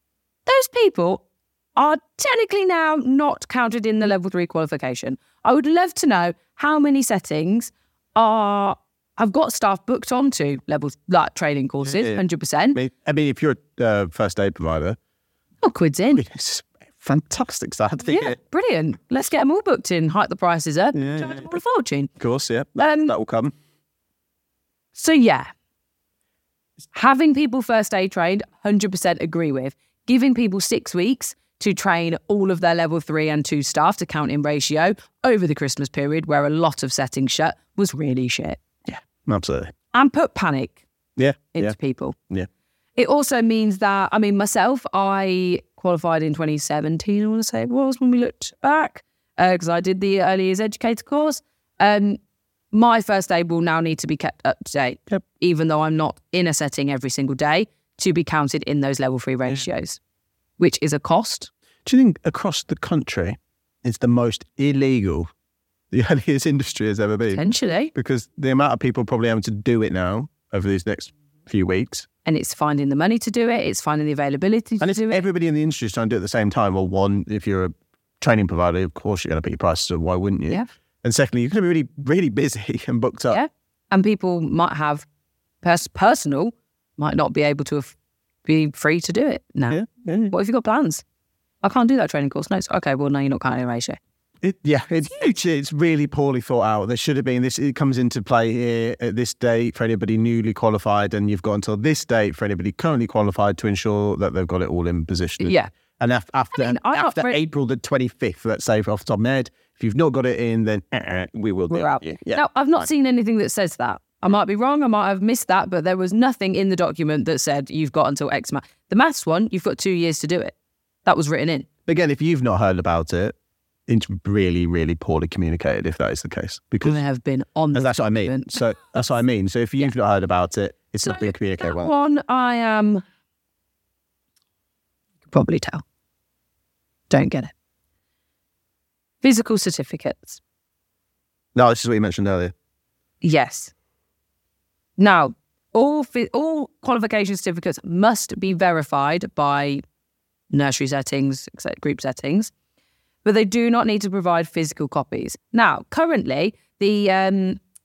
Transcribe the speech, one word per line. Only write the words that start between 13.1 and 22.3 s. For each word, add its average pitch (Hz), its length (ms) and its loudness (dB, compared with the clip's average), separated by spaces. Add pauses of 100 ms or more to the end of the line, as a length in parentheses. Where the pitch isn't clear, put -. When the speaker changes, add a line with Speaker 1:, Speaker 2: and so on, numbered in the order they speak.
Speaker 2:
mean, 147 160 2
if 131 140 -4
you're 147 140 2 (240)
a, 123 40 2
uh, 104 260 2
first 101 300 -2
aid 98 160 0
provider, 80 400 -2 (640)
Speaker 1:
Oh, 403 80 2
quid's 156 280 0
in. 240 200 4
Speaker 2:
it's - 440 -4 (360)
fantastic - 760 -4
start, 107 180 0
I 165 40 -6
think. - 260 0
Speaker 1:
Yeah, - 120 -4 (180)
brilliant. 240 440 0 (140)
Let's 262 180 -2
get 311 120 0
'em 269 100 4
all 381 120 2
booked - 280 0
in, 165 200 2
hike 196 180 0
the - 80 -8
prices 165 420 0
up, 226 160 2
Speaker 2:
Yeah, 143 240 -4
Speaker 1:
charge - 140 -8
Speaker 2:
yeah. 139 80 -12
Speaker 1:
'em 127 80 -18
all 349 80 -8
a 349 40 -4
fortune. 233 540 -2
Speaker 2:
Of - 60 -20
course, 127 300 -2